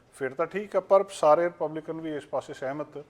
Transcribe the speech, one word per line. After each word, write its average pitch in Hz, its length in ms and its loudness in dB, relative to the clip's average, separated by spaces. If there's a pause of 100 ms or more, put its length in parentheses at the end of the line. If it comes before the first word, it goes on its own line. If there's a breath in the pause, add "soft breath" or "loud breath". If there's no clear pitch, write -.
(140)
ਫਿਰ 131 200 -6
ਤਾਂ 165 120 -2
ਠੀਕ 202 300 -8
ਆ, 190 40 2
ਪਰ 196 300 4
ਸਾਰੇ 156 340 4
ਰਿਪਬਲਿਕਨ 160 580 -6
ਵੀ 156 140 -8
ਇਸ 135 100 -10
ਪਾਸੇ 143 280 -8
ਸਹਿਮਤ 143 560 -10